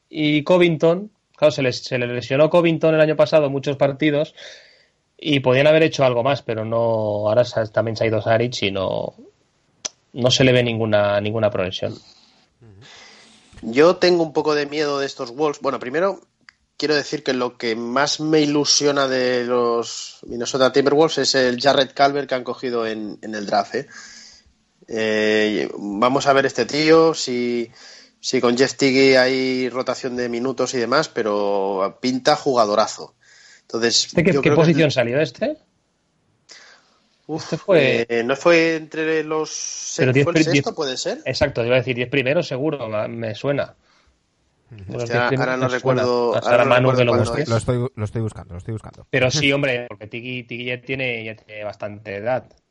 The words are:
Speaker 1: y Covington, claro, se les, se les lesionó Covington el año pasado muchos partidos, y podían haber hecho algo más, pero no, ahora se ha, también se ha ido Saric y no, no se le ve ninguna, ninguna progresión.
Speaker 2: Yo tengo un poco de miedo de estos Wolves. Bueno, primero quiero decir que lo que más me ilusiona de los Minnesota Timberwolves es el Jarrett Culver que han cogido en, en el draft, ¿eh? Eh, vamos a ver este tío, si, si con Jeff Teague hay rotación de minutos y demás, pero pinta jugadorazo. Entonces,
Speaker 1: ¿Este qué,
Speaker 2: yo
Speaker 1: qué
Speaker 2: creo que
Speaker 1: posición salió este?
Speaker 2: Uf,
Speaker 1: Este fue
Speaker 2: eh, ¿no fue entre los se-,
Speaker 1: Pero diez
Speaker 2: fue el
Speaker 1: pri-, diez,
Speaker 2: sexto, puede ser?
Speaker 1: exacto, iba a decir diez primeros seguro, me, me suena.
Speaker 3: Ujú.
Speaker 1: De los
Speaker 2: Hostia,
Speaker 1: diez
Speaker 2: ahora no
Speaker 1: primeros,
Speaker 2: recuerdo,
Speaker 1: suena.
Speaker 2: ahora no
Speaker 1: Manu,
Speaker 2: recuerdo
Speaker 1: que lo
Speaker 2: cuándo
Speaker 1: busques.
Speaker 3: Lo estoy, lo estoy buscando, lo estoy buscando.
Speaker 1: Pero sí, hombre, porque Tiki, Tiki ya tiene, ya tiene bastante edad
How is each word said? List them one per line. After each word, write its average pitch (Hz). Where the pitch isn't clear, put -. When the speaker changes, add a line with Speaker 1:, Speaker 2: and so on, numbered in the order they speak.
Speaker 1:
y 151
Covington, 175
claro, 151
se 143
les, 127
se 127
les 123
lesionó 123
Covington 165
el 156
año 151
pasado 151
muchos 139
partidos, 147
y 143
podían 127
haber 160
hecho 151
algo 120
más, 135
pero 110
no, 110
ahora 113
se 120
ha, 113
también 113
se 117
ha -
ido 107
Saric 117
y 98
no, 95
no 127
se 131
le 127
ve 123
ninguna, 104
ninguna 104
progresión. 98
Speaker 2:
Yo 156
tengo 175
un 156
poco 151
de 147
miedo 147
de 139
estos 127
Wolves. 147
Bueno, 127
primero 156
quiero 147
decir 143
que 135
lo 123
que 113
más 120
me 156
ilusiona 143
de 127
los 120
Minnesota 120
Timberwolves 143
es 135
el 123
Jarrett 135
Culver 143
que 131
han 127
cogido 120
en, 107
en 107
el 104
draft, 101
¿eh? 131
Eh, 107
vamos 113
a 139
ver 135
este 123
tío, 156
si, 120
si -
con 120
Jeff 131
Teague 135
hay 131
rotación 123
de 123
minutos 123
y 131
demás, 127
pero 101
pinta 127
jugadorazo. 107
Entonces, 117
Speaker 1:
¿Este -
qué, 185
Speaker 2:
yo 139
Speaker 1:
qué 147
Speaker 2:
creo 147
que 160
Speaker 1:
posición 156
salió 120
este? 220
Speaker 2:
Uf, 151
Speaker 1:
Este -
fue 131
Speaker 2:
eh, 117
¿no 127
fue 165
entre 156
los 156
se-, -
Speaker 1:
Pero 127
diez 139
Speaker 2:
fue 160
el -
Speaker 1:
pri-, 160
diez, 156
Speaker 2:
sexto, 143
puede 135
ser? 226
Speaker 1:
exacto, 131
iba 120
a 131
decir 123
diez 120
primeros 143
seguro, 139
me, 110
me 117
suena. 139
Speaker 3:
Ujú. 107
Speaker 1:
De 113
los 120
Speaker 2:
Hostia, 120
Speaker 1:
diez 131
Speaker 2:
ahora 127
no 127
Speaker 1:
primeros, 123
Speaker 2:
recuerdo, 123
Speaker 1:
suena. 113
Speaker 2:
ahora 120
no 131
Speaker 1:
Manu, 127
Speaker 2:
recuerdo 127
Speaker 1:
que 123
lo 120
Speaker 2:
cuándo 117
Speaker 1:
busques. 120
Speaker 3:
Lo 113
estoy, 123
lo 107
estoy 113
buscando, 104
lo 87
estoy 101
buscando. -
Speaker 1:
Pero 127
sí, 143
hombre, 135
porque 107
Tiki, 123
Tiki 120
ya 123
tiene, 127
ya 110
tiene 107
bastante 104
edad 117